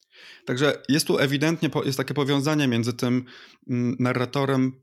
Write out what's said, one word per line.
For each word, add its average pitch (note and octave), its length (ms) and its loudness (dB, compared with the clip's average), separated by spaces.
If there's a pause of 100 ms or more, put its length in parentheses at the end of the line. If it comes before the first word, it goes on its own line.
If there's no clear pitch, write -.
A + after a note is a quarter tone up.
(460)
Także C3+ 440 0
jest - 180 2
tu F3 120 2
ewidentnie D3 500 0
po-, C#3 140 -2
jest C#3 140 -2
takie C#3 160 -4
powiązanie C#3+ 540 2
między A#2 260 0
tym, B2 320 -2 (440)
mm, B2 300 -2
narratorem C3 720 0 (120)